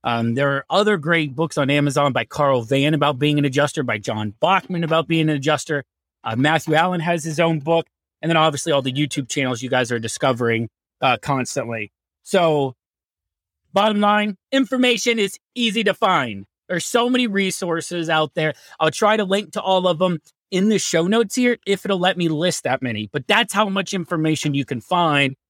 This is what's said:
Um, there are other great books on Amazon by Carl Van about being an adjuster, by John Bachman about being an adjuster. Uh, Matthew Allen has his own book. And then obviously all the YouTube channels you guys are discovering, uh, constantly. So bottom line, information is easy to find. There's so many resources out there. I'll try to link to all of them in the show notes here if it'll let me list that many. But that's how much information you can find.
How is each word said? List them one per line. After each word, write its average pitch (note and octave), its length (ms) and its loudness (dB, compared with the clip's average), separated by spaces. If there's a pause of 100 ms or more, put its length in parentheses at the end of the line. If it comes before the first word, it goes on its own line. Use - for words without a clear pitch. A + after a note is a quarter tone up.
Um, A#2 300 0
there C#3 160 2
are C#3 180 -4
other G3+ 300 2
great D3+ 360 0
books D#3+ 220 -4
on C#3 140 0
Amazon C#3+ 420 2
by A#2 140 -2
Carl C#3 340 2
Van C#3 320 2
about C#3+ 260 0
being D3 200 0
an C#3+ 80 2
adjuster, C#3+ 360 0
by A#2+ 140 -4
John G#2+ 420 -6
Bachman F3+ 460 0
about D#3+ 240 0
being D#3+ 220 2
an D3 60 0
adjuster. C#3+ 460 -2 (400)
Uh, A2+ 140 -4
Matthew D3+ 380 2
Allen F3 260 2
has E3 240 -2
his D#3+ 160 -4
own E3 200 2
book. E3 260 0 (340)
And D#3+ 80 -4
then E3 80 2
obviously D#3 340 2
all C#3 120 2
the C3 100 -2
YouTube C#3 360 -4
channels B2+ 340 -4
you B2+ 80 -8
guys B2+ 200 2
are A#2+ 80 0
discovering, A#2 680 0 (320)
uh, B2 220 2
constantly. A#2+ 680 -4 (320)
So D3+ 520 2 (1000)
bottom G#3 280 2
line, G#3 360 2 (160)
information B3 640 2
is G3 200 -2 (160)
easy A3+ 300 0
to G3 100 2
find. B2+ 500 0 (240)
There's F3 160 -4
so A#3+ 240 0
many B3 200 0
resources F3 840 -4
out D#3 240 0
there. D#3 200 -2 (260)
I'll D#3 100 2
try A3 260 0
to G#3+ 80 -2
link F#3+ 280 -2
to G3+ 100 -8
all F#3 240 2
of E3+ 140 0
them F3 180 0 (320)
in G3 180 0
the G#3+ 120 2
show E3 260 0
notes A3 300 0
here B3 280 2
if G3 200 -2
it'll G3 160 -2
let F3+ 160 0
me F3 120 0
list D#3+ 360 -2
that C3 180 -2
many. G#2+ 300 -4
But - 160 -6
that's G#3+ 240 2
how G#3 160 0
much G3 260 -4
information D#3 600 -2
you C#3 100 -2
can B2 160 -6
find. D3 560 2 (120)